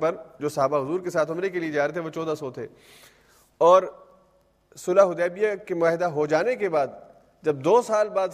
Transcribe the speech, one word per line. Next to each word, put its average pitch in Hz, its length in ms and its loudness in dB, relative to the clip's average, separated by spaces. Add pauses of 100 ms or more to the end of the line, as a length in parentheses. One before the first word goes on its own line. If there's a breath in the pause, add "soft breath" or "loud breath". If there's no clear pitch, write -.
پر 160 140 0 (260)
جو 143 80 -4
صحابہ 143 360 0
حضور 165 160 -4
کے 180 100 -8
ساتھ 156 200 -2
عمرے 175 180 -4
کے 180 120 -6
لیے 165 120 -6
جا 147 140 0
رہے 151 60 -6
تھے، 170 80 -8
وہ 160 100 -8
چودہ 160 280 -6
سو 139 120 -10
تھے، 123 160 -12 (920 loud breath)
اور 180 240 8 (920)
صلح 190 260 4
حدیبیہ 180 460 0 (180)
کے 185 80 -6
معاہدہ 170 300 0
ہو 151 220 -2
جانے 170 300 0
کے 202 120 -4
بعد 151 180 0 (560)
جب 151 220 0
دو 208 180 6
سال 214 260 0
بعد 190 260 -2